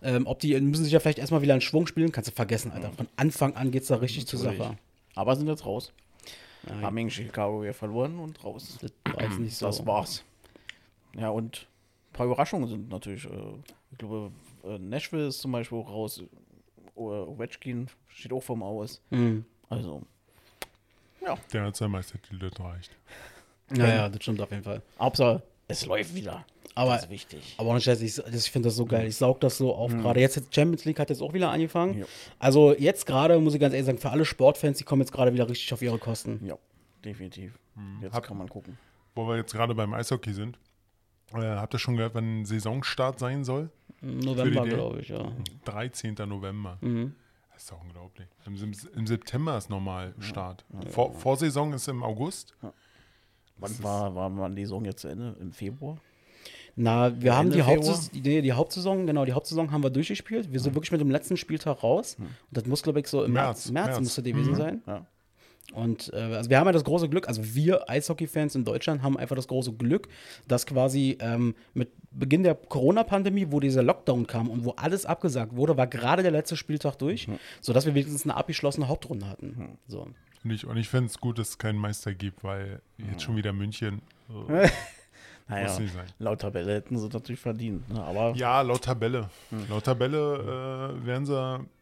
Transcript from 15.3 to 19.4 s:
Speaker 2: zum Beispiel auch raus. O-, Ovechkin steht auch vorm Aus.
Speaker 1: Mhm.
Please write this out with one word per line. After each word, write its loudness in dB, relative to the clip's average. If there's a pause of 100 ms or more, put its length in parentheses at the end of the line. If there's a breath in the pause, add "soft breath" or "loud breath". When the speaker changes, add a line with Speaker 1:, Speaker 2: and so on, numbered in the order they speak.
Speaker 2:
zum -4
Beispiel -4
auch -8
raus. -8 (720)
O-, -10
Ovechkin -8 (220)
steht -12
auch -4
vorm -6
Aus. -8 (100)
Speaker 1:
Mhm. 2 (260)